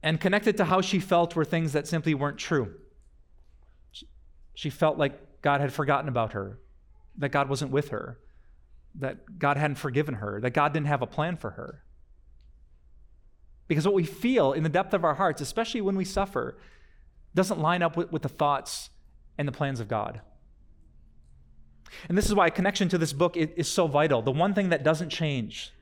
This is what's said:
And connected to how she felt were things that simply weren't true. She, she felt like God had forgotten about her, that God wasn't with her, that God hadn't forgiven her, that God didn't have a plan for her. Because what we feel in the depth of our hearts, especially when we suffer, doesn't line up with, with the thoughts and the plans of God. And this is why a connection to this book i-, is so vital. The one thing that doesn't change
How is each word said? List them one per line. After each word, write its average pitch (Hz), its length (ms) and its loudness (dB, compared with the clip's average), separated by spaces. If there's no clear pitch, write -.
And 156 160 2
connected 208 380 2
to 196 80 4
how 185 160 4
she 190 180 2
felt 170 360 2
were 160 100 2
things 165 280 0
that 147 140 0
simply 160 260 0
weren't 143 240 -2
true. 120 360 0
She, - 160 -20
she - 160 -6
felt 156 280 2
like - 440 -2
God 143 200 2
had 139 120 -2
forgotten 143 360 0
about 117 240 0
her, 101 260 -6
that 143 120 -2
God 139 200 2
wasn't 139 220 -2
with 143 180 0
her, 123 300 -10
that 139 440 -10
God 143 180 2
hadn't 147 200 0
forgiven 143 380 -2
her, 104 260 -6
that 123 100 0
God 147 220 2
didn't 151 140 0
have 143 140 0
a 127 60 -2
plan 165 300 -4
for 107 140 -8
her. - 320 -16
Because 156 180 2
what 202 100 4
we 180 100 4
feel 202 480 2
in 160 100 0
the 165 60 0
depth 190 240 0
of 180 100 0
our 156 120 2
hearts, 170 260 0
especially 220 400 -4
when 196 140 0
we 190 100 -2
suffer, 190 520 -4
doesn't 185 240 2
line 170 220 2
up 165 160 0
with, 170 140 -2
with 156 100 -2
the 135 80 -4
thoughts - 600 -2
and 143 100 0
the 135 40 -4
plans 139 280 -2
of 107 80 -6
God. 110 340 -4
And 175 80 2
this 208 80 2
is 208 100 4
why 185 120 6
a 165 40 2
connection 190 380 0
to 185 80 0
this 160 160 0
book 165 240 2
i-, 156 180 0
is 156 120 -2
so 175 200 2
vital. 147 340 2
The 117 100 0
one 175 220 2
thing 196 160 0
that 147 140 0
doesn't 156 260 0
change 143 720 -4